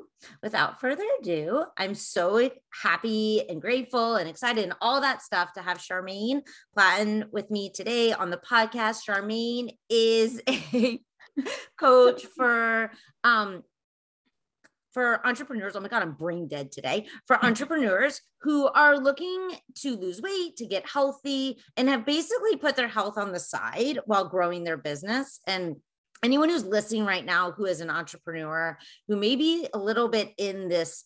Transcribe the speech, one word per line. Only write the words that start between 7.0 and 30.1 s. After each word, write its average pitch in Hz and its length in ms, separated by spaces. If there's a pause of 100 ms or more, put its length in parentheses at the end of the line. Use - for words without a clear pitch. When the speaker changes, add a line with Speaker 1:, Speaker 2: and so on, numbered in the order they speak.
Speaker 1:
with 208 180
me 202 220
today 226 400
on 180 180
the 175 80
podcast. 226 680
Charmaine 226 720 (140)
is 226 540
<laughs> - 40
a 247 520 (800)
coach 254 460 (120)
for, 226 540 (340)
um, 208 380 (1300)
for 240 340
entrepreneurs. 233 480
Oh 202 60
my 202 80
God, 226 140
I'm 165 100
brain 165 360
dead 143 240
today. 151 360 (180)
For 247 100
Speaker 2:
<laughs> 214 80
Speaker 1:
entrepreneurs 247 760 (220)
who 285 260
are 294 300
looking 359 520 (300)
to 262 160
lose 185 240
weight, 359 360
to 233 100
get 190 220
healthy, 269 720 (180)
and 254 120
have 254 180
basically 330 500
put 285 200
their 240 120
health 208 300
on 202 140
the 175 80
side 226 640
while 196 220
growing 175 360
their 165 120
business. 190 720
And 180 300 (460)
anyone 285 280
who's 320 160
listening 214 400
right 185 180
now 180 280
who 208 120
is 180 160
an 165 80
entrepreneur, 160 880 (320)
who 208 80
may 208 200
be 320 360
a 220 60
little 220 300
bit 208 280